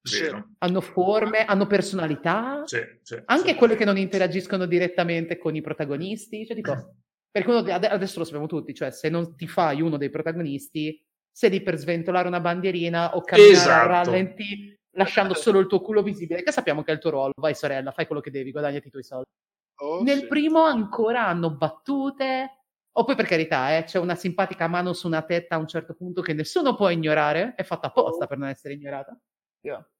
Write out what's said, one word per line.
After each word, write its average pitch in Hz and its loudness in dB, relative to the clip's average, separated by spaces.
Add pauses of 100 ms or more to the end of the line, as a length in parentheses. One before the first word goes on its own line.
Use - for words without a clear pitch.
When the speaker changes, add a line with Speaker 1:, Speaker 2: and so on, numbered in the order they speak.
Speaker 1:
Sì. 104 -6
Speaker 2:
Vero. 165 -6
Speaker 3:
Hanno 180 0
forme, 214 0
hanno 202 2
personalità, 196 -2
Speaker 2:
Sì, 196 -6 (220)
sì, - -14
Speaker 3:
anche 320 2
Speaker 2:
sì. 320 2
Speaker 3:
quelle 233 6
che 220 0
non 202 2
interagiscono 185 -2
direttamente 170 -2
con 156 -4
i 151 -6
protagonisti, 160 -8
cioè, 226 -10
tipo, 220 -6
Speaker 2:
<clears throat> - -10 (360)
Speaker 3:
perché 190 -2
uno 240 4
ade-, 180 0
adesso 196 -4
lo 170 -4
sappiamo 147 -8
tutti, 151 -6
cioè, 135 -6
se - -4
non 170 -4
ti 165 -10
fai 156 0
uno 160 0
dei 139 -4
protagonisti, 156 -6 (280)
sei - 2
lì 190 0
per 185 -2
sventolare 170 -2
una 180 -2
bandierina 170 -2
o 175 -2
camminare 208 12
a 180 10
Speaker 2:
Esatto. 170 6
Speaker 3:
rallenti, 190 0 (140)
lasciando 190 2
solo 196 4
il 190 4
tuo 185 2
culo 214 0
visibile, 180 -6
che 190 0
sappiamo 151 -2
che - -4
è - 2
il 156 -2
tuo 165 0
ruolo, 135 -2
vai 147 -2
sorella, 135 -4
fai 160 -4
quello 147 -4
che 151 -12
devi, 135 -8
guadagnati 143 -4
i 135 -20
tuoi 135 -14
soldi. 127 -12 (500)
Speaker 1:
Oh, 151 -6
Speaker 3:
Nel 277 2
Speaker 1:
sì. 269 -12
Speaker 3:
primo 311 2
ancora 233 0
hanno 170 0
battute, 269 -4 (320)
o 226 2
poi 277 0
per 202 0
carità, 160 2
eh, 165 0
c'è 170 -2
una 175 0
simpatica 180 -2
mano 175 -2
su 175 -8
una 160 0
tetta 170 -4
a 160 0
un 156 -4
certo 160 -8
punto 180 -8
che 165 -4
nessuno 240 0
può 196 2
ignorare, 156 0
è 185 -8
fatta - -6
apposta 170 0
Speaker 1:
Oh. 135 -6
Speaker 3:
per 139 -8
non 139 -6
essere 139 -12
ignorata. 143 -12 (460)
Io. 143 -12 (100)